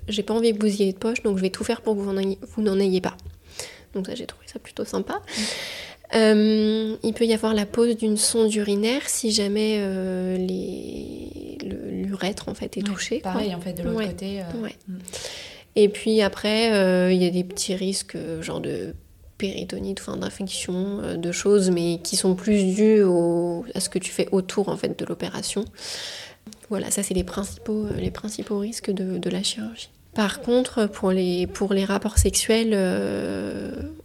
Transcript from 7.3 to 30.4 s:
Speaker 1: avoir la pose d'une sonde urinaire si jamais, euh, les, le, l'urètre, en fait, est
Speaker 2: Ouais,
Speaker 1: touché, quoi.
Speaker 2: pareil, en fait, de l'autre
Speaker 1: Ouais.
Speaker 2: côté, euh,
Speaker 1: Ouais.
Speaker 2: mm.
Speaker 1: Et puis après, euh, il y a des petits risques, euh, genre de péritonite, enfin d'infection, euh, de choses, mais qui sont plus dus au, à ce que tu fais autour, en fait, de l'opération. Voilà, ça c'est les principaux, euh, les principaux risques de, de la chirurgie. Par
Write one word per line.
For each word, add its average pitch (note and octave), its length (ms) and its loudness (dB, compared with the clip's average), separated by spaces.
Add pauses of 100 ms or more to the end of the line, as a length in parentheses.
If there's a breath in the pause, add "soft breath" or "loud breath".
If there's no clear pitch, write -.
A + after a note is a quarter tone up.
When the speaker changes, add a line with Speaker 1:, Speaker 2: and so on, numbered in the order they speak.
Speaker 1:
avoir A3 200 2
la G#3 120 2
pose A#3 300 4
d'une A3 200 2
sonde A3 380 4
urinaire G#3 540 2
si - 220 0
jamais, G#3 500 2
euh, F#3 560 -2
les, - 1300 -6
le, G3 260 -8
l'urètre, F#3+ 580 -4
en G3+ 60 -4
fait, - 220 -10
est G#3+ 60 -4
Speaker 2:
Ouais, G#3 120 -2
Speaker 1:
touché, A#3 260 -4
quoi. F#3 120 -4
Speaker 2:
pareil, G3 220 0
en F3 60 -8
fait, F3+ 120 -6
de F3 100 -6
l'autre G3 140 -2
Speaker 1:
Ouais. G#3+ 120 -2
Speaker 2:
côté, F#3+ 320 -6
euh, F3+ 220 -8
Speaker 1:
Ouais. G#3+ 120 -8 (140)
Speaker 2:
mm. F#3 60 -8 (840 loud breath)
Speaker 1:
Et G#3 120 8
puis A3 340 2
après, G#3+ 520 2
euh, F#3 380 6
il F#3 100 6
y F3+ 40 6
a E3+ 40 4
des F3+ 140 2
petits - 300 -4
risques, F#3+ 400 -4
euh, E3 280 -6
genre E3 180 -6
de C#3 340 -6 (440)
péritonite, G3 640 -4
enfin G3+ 160 -8
d'infection, G3 840 -4
euh, F3+ 140 -4
de F3 160 -2
choses, G3 380 4
mais E3+ 340 2
qui - 120 -4
sont F#3 200 2
plus G3 400 2
dus G#3+ 260 8
au, E3+ 640 4 (100)
à F#3 60 -2
ce - 80 -2
que - 100 -2
tu - 140 -6
fais - 180 0
autour, F#3 380 0
en E3 80 -2
fait, E3 200 -2
de - 80 -6
l'opération. F#3 600 -4 (1040 loud breath)
Voilà, G3 220 -2
ça G3+ 100 -2
c'est F#3+ 120 -4
les F#3 100 0
principaux, G#3 640 -6
euh, G3+ 120 -4
les F#3 140 -2
principaux G#3 460 -6
risques G#3+ 340 -4
de, F#3 260 -2
de F3+ 120 -4
la F#3 120 -2
chirurgie. A3 460 -6 (260)
Par G3+ 280 0